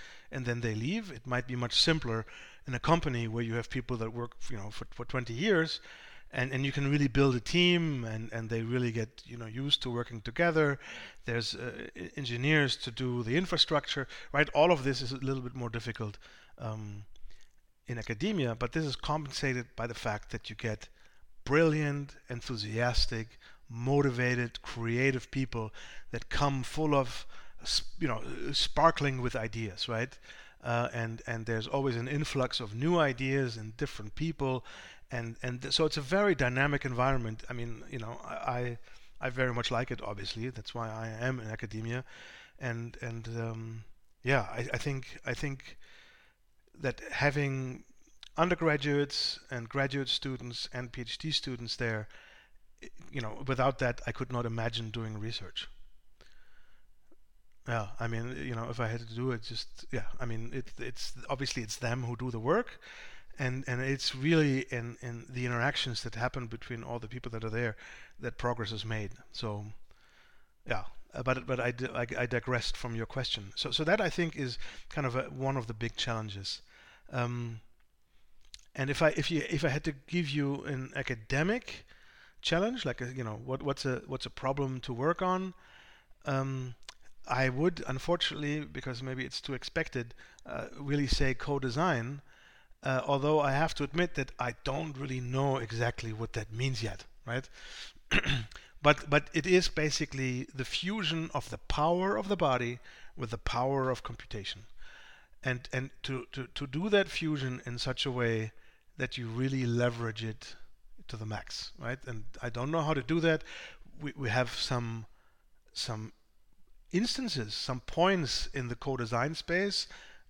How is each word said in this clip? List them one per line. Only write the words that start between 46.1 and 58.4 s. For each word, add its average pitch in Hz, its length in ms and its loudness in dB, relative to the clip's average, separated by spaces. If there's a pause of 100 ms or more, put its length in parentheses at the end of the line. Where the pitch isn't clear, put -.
that 135 220 -2 (100)
having 135 720 0 (520)
undergraduates 147 1040 2 (120)
and 117 180 -6
graduate 139 400 0
students 123 640 -2
and 123 180 -6
P 127 100 -8
H - 180 -6
D 156 100 -2
students 123 460 -2
there, 113 320 0 (720)
i-, - 80 -14 (220)
you 135 100 -4
know, 110 240 -6
without 131 320 2
that, 123 300 0
I 123 40 -2
could - 200 -4
not 120 160 -2
imagine 113 420 -2
doing 110 300 -6
research. - 480 -6 (2000)
Yeah, 113 220 0 (100)
I 117 80 0
mean, 117 360 -2